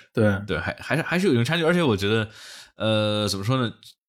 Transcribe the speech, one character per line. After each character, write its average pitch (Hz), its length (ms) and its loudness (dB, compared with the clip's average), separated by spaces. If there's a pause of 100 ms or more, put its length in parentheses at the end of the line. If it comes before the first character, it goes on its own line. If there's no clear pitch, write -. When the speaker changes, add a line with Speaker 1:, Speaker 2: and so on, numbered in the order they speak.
(140)
Speaker 1:
对。 107 200 4 (140)
Speaker 2:
对， 85 100 -2
还， 87 220 -4
还 - 160 -4
是， 156 80 -2
还 170 160 -2
是 196 80 0
有 147 60 4
一 - 20 4
定 117 80 4
差 156 140 -2
距。 165 60 -2
而 165 100 4
且 175 100 2
我 117 120 2
觉 95 120 0
得， 110 200 2 (500)
呃， 107 500 0
怎 95 100 -2
么 98 60 -6
说 131 140 0
呢？ 117 140 -2 (380)